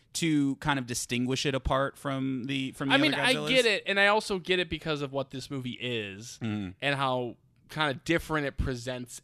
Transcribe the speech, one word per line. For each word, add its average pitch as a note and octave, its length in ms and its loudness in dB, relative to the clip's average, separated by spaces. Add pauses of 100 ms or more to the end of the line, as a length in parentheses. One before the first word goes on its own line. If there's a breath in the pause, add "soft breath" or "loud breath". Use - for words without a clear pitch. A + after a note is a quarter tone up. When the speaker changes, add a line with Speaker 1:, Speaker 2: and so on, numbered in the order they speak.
(140 soft breath)
Speaker 1:
to C#3+ 420 2
kind C#3+ 220 0
of B2 80 -6
distinguish B2 580 -2
it C#3 100 0
apart C3+ 440 0
from C3+ 460 -4
the, C3+ 280 -4
from C#3 160 -4
the F#3+ 60 4
Speaker 2:
I - 20 8
Speaker 1:
other C#4+ 60 6
Speaker 2:
mean, D4+ 120 4
I B3+ 200 2
Speaker 1:
Godzillas. - 160 -2
Speaker 2:
get B3+ 160 6
it, G3+ 200 4
and G3 140 2
I G3+ 60 8
also G#3 320 4
get F3+ 220 2
it E3 100 -2
because D3+ 320 -2
of C3+ 100 -6
what C3+ 180 -2
this C3+ 200 -10
movie B2+ 280 -6
is A2 640 -6
Speaker 1:
Mm-hmm. G#2 280 -2 (100)
Speaker 2:
and C#3 160 0
how B2+ 400 -2 (320)
kind D3+ 260 0
of - 100 -12
different D#3 420 0
it C3 100 -6
presents B2 680 -6